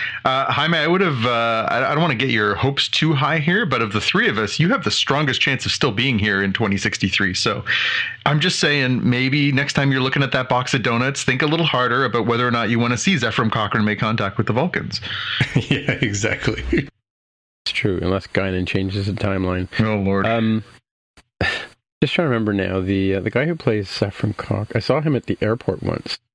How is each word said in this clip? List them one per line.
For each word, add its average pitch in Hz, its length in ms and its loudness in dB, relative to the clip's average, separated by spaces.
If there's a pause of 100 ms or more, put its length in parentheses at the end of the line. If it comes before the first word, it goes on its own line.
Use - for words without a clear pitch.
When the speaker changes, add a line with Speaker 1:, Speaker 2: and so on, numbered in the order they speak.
(240)
Speaker 1:
Uh, 131 280 0
Jaime, 156 260 0
I 147 80 0
would 180 160 2
have, 135 240 0
uh, 117 460 2
I, 110 60 2
I 127 160 0
don't 147 80 2
wanna 165 120 2
get 127 160 0
your 107 260 2
hopes 135 340 0
too 156 240 2
high 147 260 0
here, 180 260 0
but 131 160 0
of 107 120 -2
the 110 80 0
three 220 260 2
of 113 100 0
us, 104 220 0
you 160 100 4
have 262 140 0
the 104 80 -2
strongest 139 500 0
chance 135 240 0
of - 60 -2
still 135 220 0
being 117 260 0
here 98 240 2
in 98 100 0
twenty 98 240 0
sixty-three. 98 560 0
So - 300 -2 (600)
I'm 147 160 2
just 180 180 0
saying, 135 500 2
maybe 135 420 2
next 139 220 0
time 139 180 4
you're 131 100 2
looking 131 200 2
at 131 120 0
that 127 160 0
box 123 260 0
of 113 80 0
donuts, 127 400 0
think 127 180 0
a 156 60 2
little 160 180 0
harder 127 400 2
about 113 220 0
whether 117 200 2
or 120 40 0
not 117 180 0
you 117 80 2
wanna 120 200 2
see 190 180 0
Zefram 113 360 0
Cochrane 110 340 0
make 104 140 0
contact 107 380 -2
with 107 80 0
the 110 80 0
Vulcans. - 520 -2
Speaker 2:
<laughs> - 500 -4
Yeah, 131 360 0 (100)
exactly. 101 680 -2
Speaker 3:
It's - 1000 -8
true, 95 300 0
unless 92 260 0
Guinan 92 400 -2
changes 98 400 -2
the 101 60 -2
timeline. 92 560 -2 (140)
Speaker 1:
Oh, 110 120 0
Lord. 98 320 2
Speaker 3:
Um, 110 360 0 (400)
<sighs> - 380 -12 (600)
just 143 120 2
trying 175 120 2
to 143 40 2
remember 110 240 2
now, 95 280 0
the, 95 340 2
uh, 98 60 0
the 95 80 -4
guy 127 160 0
who 170 100 0
plays 107 320 0
Zefram 104 500 -2
Coch-, - 380 -4
I 117 40 0
saw 135 220 0
him 151 140 2
at - 100 -2
the 98 160 -2
airport 110 420 -2
once. - 360 -4 (160)